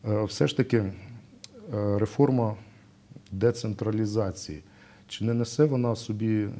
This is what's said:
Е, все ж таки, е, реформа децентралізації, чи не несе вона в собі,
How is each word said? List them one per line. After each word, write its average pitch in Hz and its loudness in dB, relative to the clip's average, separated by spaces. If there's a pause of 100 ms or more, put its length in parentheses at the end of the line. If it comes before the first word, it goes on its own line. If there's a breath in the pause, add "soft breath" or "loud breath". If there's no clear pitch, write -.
Е, 107 2
все 123 2
ж 143 0
таки, 120 2
е, 98 2 (1080 loud breath)
реформа 117 2 (800 loud breath)
децентралізації, 104 -2 (460 loud breath)
чи - -8
не 117 2
несе 120 2
вона 123 2
в 110 -2
собі, 110 0 (160)